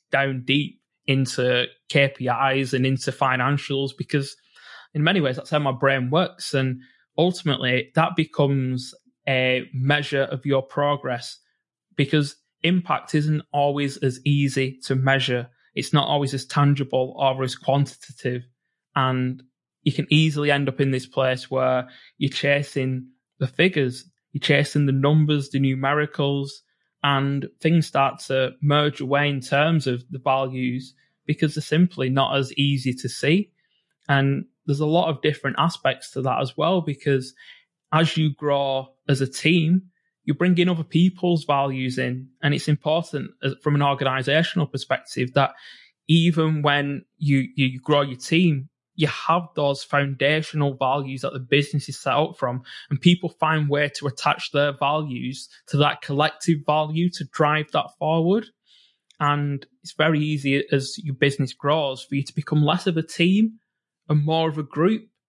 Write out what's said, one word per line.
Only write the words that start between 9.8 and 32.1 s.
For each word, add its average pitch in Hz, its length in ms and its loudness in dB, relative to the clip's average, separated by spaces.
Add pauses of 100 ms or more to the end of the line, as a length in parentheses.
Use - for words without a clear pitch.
of 139 220 -6
your 135 180 0
progress, 139 760 -4 (560)
because 147 400 0 (280)
impact 175 520 -4
isn't 151 280 0 (100)
always 143 460 -2
as 131 260 -2
easy 135 600 0
to 139 100 -2
measure. 131 540 0 (260)
It's - 180 -6
not 147 160 4
always 143 260 0
as 127 100 -6
tangible 135 720 0
or 131 280 0
as 127 100 -4
quantitative. - 880 -4 (540)
And 127 460 0 (400)
you 139 100 0
can - 180 -4
easily 151 400 2
end 143 180 2
up 135 120 -2
in 139 100 2
this 131 160 -4
place 127 440 -2
where 127 380 0 (300)
you're 135 120 -2
chasing 135 800 -2 (300)
the 135 80 -2
figures, 135 580 0 (280)
you're 143 80 -8
chasing 147 440 2
the 139 80 2
numbers, 147 580 2
the 135 100 0
numericals, 139 880 0 (540)
and 139 460 0 (120)
things 160 260 2
start 139 400 0
to 131 240 0 (100)
merge 147 400 0
away 139 280 0
in 139 120 -4
terms 147 460 2
of 123 240 -2
the 139 80 -10
values, 131 760 -4 (320)
because 151 280 0
they're 151 80 -6
simply 151 480 2